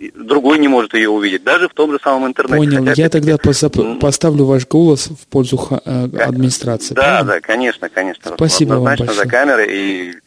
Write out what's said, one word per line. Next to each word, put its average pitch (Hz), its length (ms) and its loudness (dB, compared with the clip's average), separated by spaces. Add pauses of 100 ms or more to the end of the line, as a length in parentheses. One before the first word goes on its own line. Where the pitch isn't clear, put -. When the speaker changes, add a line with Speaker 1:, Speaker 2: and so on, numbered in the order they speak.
(140)
Speaker 1:
другой 135 440 0
не 143 100 2
может 123 260 2
ее 110 180 2
увидеть, 98 320 -2
даже 170 240 0
в - 60 -18
том 151 180 0
же 139 100 -2
самом 131 260 0
интернете? 135 280 -2
Speaker 2:
Понял. 143 300 2
Speaker 1:
Хотя 135 160 2
Speaker 2:
Я 165 40 4
Speaker 1:
опять-таки, 160 200 0
Speaker 2:
тогда 156 120 2
посап-, 147 400 0
Speaker 1:
м. 117 200 -2
Speaker 2:
поставлю 147 460 2
ваш 131 220 2
голос 156 420 2
в - 180 -16
пользу 131 300 0
ха-, - 280 -4
э, 127 240 -4
Speaker 1:
Ка-, 117 160 -2
Speaker 2:
администрации, 127 680 -2
Speaker 1:
да, 135 80 2
Speaker 2:
правильно? 107 300 2
Speaker 1:
да, 85 80 0
конечно, 113 480 -4
конечно. 92 460 -6
Speaker 2:
Спасибо 151 400 0
вам 123 140 2
Speaker 1:
Однозначно 120 260 -2
за 101 80 0
Speaker 2:
большое. 120 80 -2
Speaker 1:
камеры, 123 400 2
и 95 420 -6 (140)